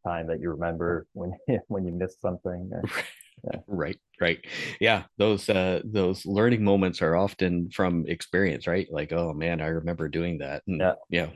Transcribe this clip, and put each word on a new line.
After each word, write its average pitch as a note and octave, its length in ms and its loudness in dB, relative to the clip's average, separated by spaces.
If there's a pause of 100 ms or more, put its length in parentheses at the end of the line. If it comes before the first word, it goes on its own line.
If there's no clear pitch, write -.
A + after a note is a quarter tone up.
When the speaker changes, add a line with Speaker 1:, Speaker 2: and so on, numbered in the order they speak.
Speaker 1:
time E2+ 220 -2
that E2 120 -4
you E2+ 120 -4
remember E2 640 -2
when, F2+ 220 -8 (120)
<laughs> B2 200 0
when G2 160 -4
you F2 100 -4
missed F#2 280 -6
something. F2+ 540 -6
Speaker 2:
<laughs> - 160 -6 (520)
Speaker 1:
Yeah. - 240 -8
Speaker 2:
Right, F2 320 -4 (200)
right. E2+ 260 0 (340)
Yeah, G#2+ 260 4 (120)
those, G#2 320 4
uh, F#2 340 2
those F#2+ 420 0
learning G#2+ 380 4
moments G2 380 4
are E2 140 4
often F2 560 2
from F2 360 2
experience, E2+ 600 0
right? F2+ 240 0
Like, D2+ 220 -4
"Oh, E2 200 0
man, D#2+ 280 -2
I D#2 60 -2
remember E2 420 -2
doing E2 300 -2
that. C#2+ 280 -8
And F2 120 -2
Speaker 1:
Yeah. F#2 160 4 (140)
Speaker 2:
yeah, E2+ 260 2